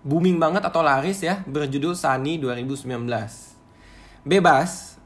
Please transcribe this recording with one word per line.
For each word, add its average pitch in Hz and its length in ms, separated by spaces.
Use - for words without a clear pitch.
booming 170 400
banget 175 240
atau 175 160
laris 156 400
ya, 185 240
berjudul 143 480
Sunny 151 480
dua 123 160
ribu 127 160
sembilan 127 320
belas. 113 480
Bebas, 170 800